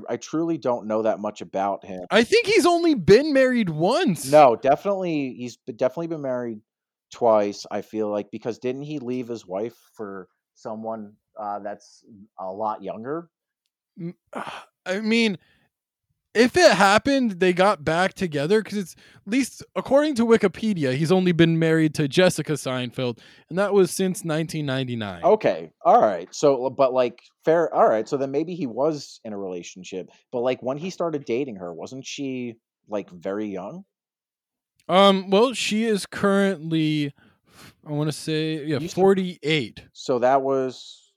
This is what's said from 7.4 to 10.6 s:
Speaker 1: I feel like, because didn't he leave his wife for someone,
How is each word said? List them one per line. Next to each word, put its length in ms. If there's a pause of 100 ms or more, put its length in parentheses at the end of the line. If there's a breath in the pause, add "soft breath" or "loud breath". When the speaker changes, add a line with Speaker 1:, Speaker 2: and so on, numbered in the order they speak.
Speaker 1:
I 140
feel 260
like, 220
because 260
didn't 240
he 160
leave 300
his 180
wife 300 (180)
for 340 (280)
someone, 580 (260)